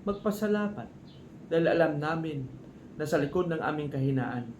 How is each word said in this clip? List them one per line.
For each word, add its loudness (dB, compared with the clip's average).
magpasalamat 0
dahil 4
alam 4
namin -2
na -2
sa 2
likod 2
ng 0
aming -2
kahinaan 0